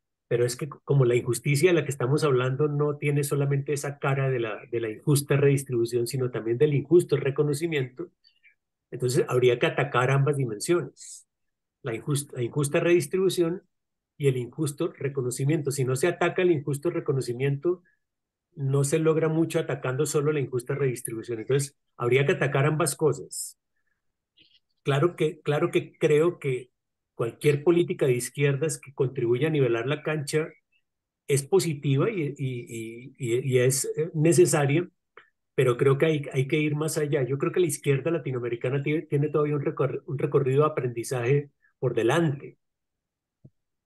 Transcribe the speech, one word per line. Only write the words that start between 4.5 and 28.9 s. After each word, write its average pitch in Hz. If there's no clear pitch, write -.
de 117
la 113
injusta 139
redistribución, 123
sino 127
también 117
del 151
injusto 160
reconocimiento, 147
entonces 127
habría 123
que 170
atacar 135
ambas 139
dimensiones, 131
la 113
injust-, 139
la 131
injusta 143
redistribución 175
y 143
el 127
injusto 143
reconocimiento. 139
Si 135
no 127
se 180
ataca 175
el 175
injusto 147
reconocimiento, 143
no 139
se 160
logra 160
mucho 160
atacando 147
solo 147
la 151
injusta 127
redistribución. 117
Entonces, 139
habría 123
que 185
atacar 139
ambas 156
cosas. -
Claro 147
que, -
claro 156
que -
creo 160
que -
cualquier 143
política 175
de 131
izquierdas 139
que -